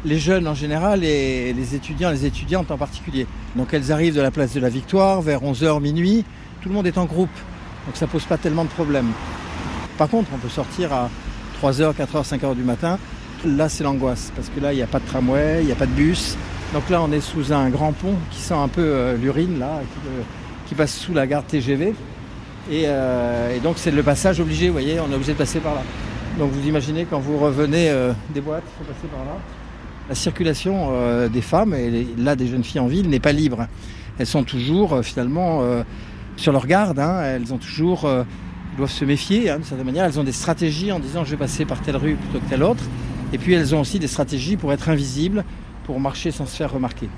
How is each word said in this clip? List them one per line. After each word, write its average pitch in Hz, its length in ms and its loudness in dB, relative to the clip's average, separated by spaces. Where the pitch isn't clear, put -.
les 156 140 2
jeunes 175 280 4
en 151 80 0
général 160 480 2
et 131 520 2
les 127 200 -2
étudiants, 151 360 -2
les 143 160 0
étudiantes 156 440 -2
en 143 60 -2
particulier. 139 500 -4
Donc 127 160 0
elles 147 180 0
arrivent 156 240 4
de 147 60 4
la 135 100 4
place 127 220 0
de 139 80 0
la 127 80 2
Victoire 190 540 4
vers 143 200 0
onze 139 220 0
heures, 151 160 4
minuit. 170 440 4
Tout - 60 -6
le 190 60 -2
monde 202 120 2
est 185 120 2
en 175 80 2
groupe, 160 240 2
donc 139 100 -8
ça 160 100 0
pose 151 180 -2
pas 165 120 0
tellement 160 280 0
de 151 60 -2
problèmes. 139 400 2
Par 147 120 4
contre, 226 260 2
on 127 40 -4
peut 120 100 -6
sortir 151 440 -4
à 123 160 0
trois 135 260 2
heures, 156 140 4
quatre 147 220 -4
heures, 143 100 0
cinq 139 180 -2
heures 135 100 0
du 123 100 -2
matin. 165 340 0
Là, 151 220 4
c'est 147 160 -4
l'angoisse, 131 500 -2
parce 127 140 -6
que 139 120 -6
là, 143 120 0
il 139 40 0
n'y 127 60 0
a 110 40 0
pas 135 120 0
de - 80 -2
tramway, 139 540 2
il 156 60 4
n'y 131 60 2
a 117 40 0
pas 135 100 2
de 127 60 0
bus. 151 440 2
Donc 151 180 -2
là, 170 120 4
on 151 100 2
est 151 80 2
sous 147 320 -2
un 139 180 4
grand 147 220 2
pont 190 220 -2
qui - 100 -8
sent - 140 -2
un 143 140 2
peu, 175 140 0
euh, 127 340 2
l'urine, 139 420 0
là, 143 220 -4
qui, 139 280 -8
euh, 127 140 -6
qui - 80 -6
passe 147 240 0
sous 180 160 -4
la 135 120 4
gare 143 180 0
T 151 160 0
G 135 160 2
V. 190 180 2
Et, 156 160 0
euh, 123 680 0
et 123 60 -2
donc, 160 180 2
c'est 170 120 0
le 143 120 4
passage 156 380 4
obligé, 156 280 2
vous 175 40 4
voyez, 151 280 0
on 147 120 -2
est - 20 0
obligé 135 180 0
de 143 60 0
passer 151 220 0
par 151 140 -2
là. 131 80 -2
Donc, 143 140 2
vous 139 140 -2
imaginez, 156 420 0
quand 151 120 -2
vous 143 180 0
revenez, 151 520 4
euh, 127 220 2
des 143 60 -2
boîtes, 156 260 -4
il - 200 -14
faut 143 60 -10
passer 165 160 -10
par 135 160 -8
là. 156 120 -8
La 131 60 -4
circulation, 165 760 0
euh, 120 380 2
des 117 140 0
femmes, 185 320 4
et 120 160 0
les, 117 160 0
là, 135 180 2
des 127 100 0
jeunes 120 180 0
filles - 160 -2
en 123 60 4
ville, 175 220 2
n'est 131 120 4
pas 147 120 4
libre. 127 340 2
Elles 123 80 0
sont 139 180 2
toujours, 147 500 2
euh, 123 80 2
finalement, 151 600 0
euh, 120 200 2
sur - 140 4
leur 131 160 4
garde, 180 320 4
hein. 175 240 2
Elles 127 320 -2
ont 117 40 -4
toujours, 160 480 0
euh, 127 180 4
doivent 135 140 0
se - 140 -2
méfier, 180 460 2
hein, 143 60 0
d'une 156 80 -6
certaine 131 220 -6
manière. 151 180 0
Elles 151 140 2
ont 147 60 2
des 131 80 0
stratégies 165 600 0
en 175 60 0
disant : « 147 280 -2
Je 135 40 -6
vais 147 60 -2
passer 143 280 0
par 139 160 -2
telle 143 160 -2
rue 147 200 2
plutôt - 280 -4
que - 60 -4
telle 127 120 4
autre. » 160 200 4
Et 135 60 -2
puis, 180 160 4
elles 156 200 4
ont 156 60 4
aussi 190 180 0
des 151 100 0
stratégies 147 480 0
pour 147 160 0
être 143 160 0
invisibles, 156 560 0
pour 131 160 -4
marcher 139 320 -2
sans 139 140 -4
se - 100 -10
faire 151 160 -2
remarquer. 123 460 -4